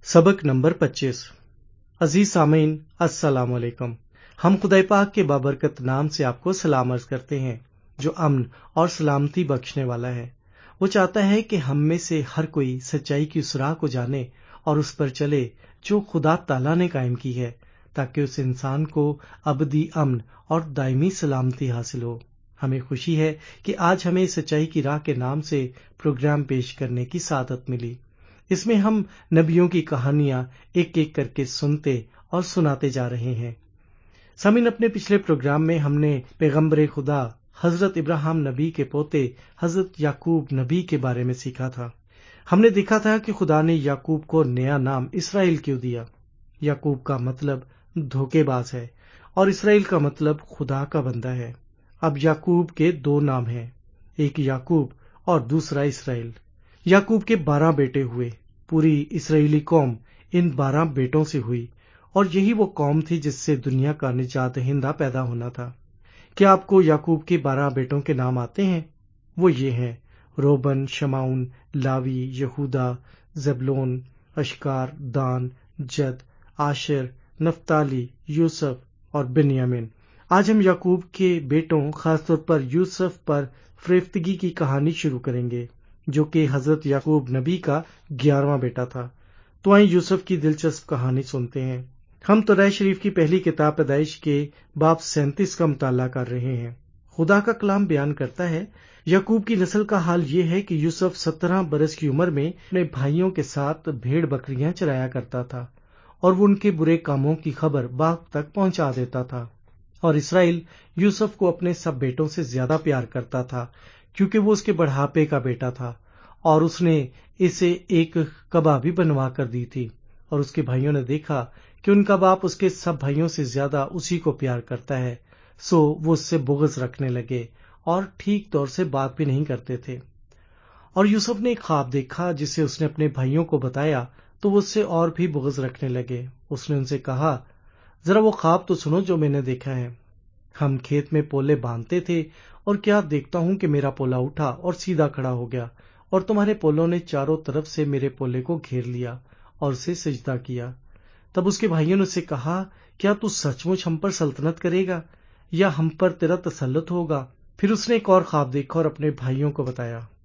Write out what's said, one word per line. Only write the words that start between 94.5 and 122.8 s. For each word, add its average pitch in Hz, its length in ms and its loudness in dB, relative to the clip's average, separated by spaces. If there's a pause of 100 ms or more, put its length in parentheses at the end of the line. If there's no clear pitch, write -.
باب 160 260 4
سینتیس 151 540 -2
کا 170 100 2
مطالعہ 127 420 0
کر 127 220 -6
رہے 123 260 -4
ہیں۔ 117 140 -8 (460)
خدا 196 240 4
کا 220 120 -2
کلام 202 320 0
بیان 147 300 0
کرتا 170 340 -4
ہے، 165 160 -2 (420)
یعقوب 196 400 2
کی 226 80 0
نسل 202 300 2
کا 208 140 0
حال 175 280 2
یہ 165 160 0
ہے 175 200 0
کہ 180 120 -4
یوسف 165 440 -2
سترہ 175 440 -2
برس 151 340 0
کی 151 120 -2
عمر 165 220 2
میں 143 180 -2
اپنے 180 360 -4
بھائیوں 156 460 0
کے 160 120 -4
ساتھ 147 460 -4
بھیڑ 139 380 -2
بکریاں 135 460 -4
چرایا 135 360 -2
کرتا 127 340 -6
تھا 123 240 -10 (540)
اور 185 120 4
وہ 190 120 4
ان 202 100 6
کے 202 160 2
برے 165 280 2
کاموں 147 380 0
کی 160 140 -6
خبر 139 360 -2
باپ 160 440 -2
تک 151 240 -6
پہنچا 180 420 0
دیتا 127 260 -4
تھا۔ 123 240 -8 (540)
اور 165 140 2
اسرائیل 170 460 2 (360)
یوسف 208 400 2
کو 185 120 2
اپنے 175 260 0
سب 165 200 -4
بیٹوں 131 340 -2
سے 156 140 -4
زیادہ 127 400 -2
پیار 139 200 0
کرتا 123 400 -6
تھا، 123 240 -8 (460)
کیونکہ 196 260 2
وہ 208 140 4
اس 208 100 2
کے 208 100 0
بڑھاپے 147 540 2
کا 151 120 0
بیٹا 123 320 -2
تھا 123 220 -10 (500)
اور 165 200 6
اس 165 200 0
نے 160 240 2 (320)
اسے 175 380 2 (120)
ایک 165 280 2 (320)
قبا 156 300 4
بھی 143 120 0
بنوا 156 380 2
کر 131 180 -4
دی 120 180 -6
تھی، 120 240 -8 (400)
اور 147 120 0
اس 143 100 -4
کے 160 120 -2
بھائیوں 127 300 0
نے 139 100 0
دیکھا 135 440 -4 (360)
کہ 202 80 2
ان 202 140 8
کا 202 120 4
باپ 190 260 6
اس 175 140 -2
کے 190 120 2
سب 175 300 -4